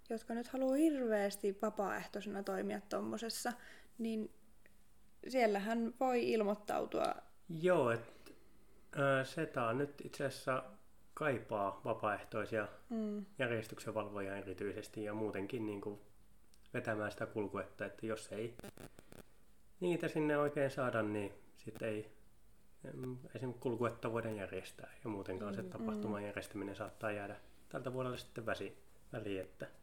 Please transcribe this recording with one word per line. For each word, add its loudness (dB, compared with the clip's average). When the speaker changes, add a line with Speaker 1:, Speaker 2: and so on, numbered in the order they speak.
Speaker 1:
jotka -4
nyt -2
haluaa 4
hirveästi 4
vapaaehtoisena 0
toimia 0
tommosessa, -2
niin 0
siellähän 4
voi 6
ilmoittautua. 2
Speaker 2:
Joo, 8
et, -4
ö, 6
seta 2
nyt 0
itse -2
asiassa 0
kaipaa 2
vapaaehtoisia 0
Speaker 1:
Mm. -2
Speaker 2:
järjestyksenvalvojia 0
erityisesti -4
ja -2
muutenkin 0
niinku -4
vetämään 0
sitä -4
kulkuetta, -2
että -6
jos -4
ei -4
niitä 2
sinne 4
oikein 4
saada, 2
niin 0
sit -10
ei, -2
em, -6
esim. -2
kulkuetta 0
voida 0
järjestää -6
ja -4
muutenkaan -2
se -2
Speaker 3:
Mm. -6
Speaker 2:
tapahtuman -2
Speaker 1:
Mm. -4
Speaker 2:
järjestäminen -4
saattaa -2
jäädä -4
tältä -4
vuodelle 0
sitten -8
väsi-, -2
väliin, -2
että -8